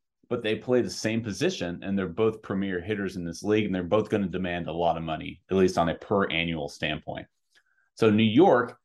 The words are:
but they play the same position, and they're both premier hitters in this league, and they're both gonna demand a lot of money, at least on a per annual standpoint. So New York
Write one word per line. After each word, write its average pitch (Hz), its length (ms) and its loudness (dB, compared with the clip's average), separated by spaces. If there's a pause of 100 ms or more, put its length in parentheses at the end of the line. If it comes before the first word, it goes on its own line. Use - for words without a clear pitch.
(280)
but 120 140 -4
they 107 120 0
play 127 260 0
the 95 100 -4
same 113 300 -2
position, 98 640 -4
and 98 140 -2
they're 95 100 -2
both 110 360 -2
premier 95 360 -4
hitters 98 380 -6
in 87 80 -8
this 85 160 -10
league, 107 240 2
and 95 80 -2
they're 92 100 -2
both 95 260 0
gonna 101 180 0
demand 87 400 -4
a 80 60 -6
lot 82 240 2
of 82 60 -6
money, 80 380 -8 (100)
at 92 60 2
least 92 200 4
on 85 120 2
a 78 60 -2
per 98 340 0
annual 80 400 -2
standpoint. - 580 -8 (680)
So 113 140 4
New 107 140 6
York 120 600 6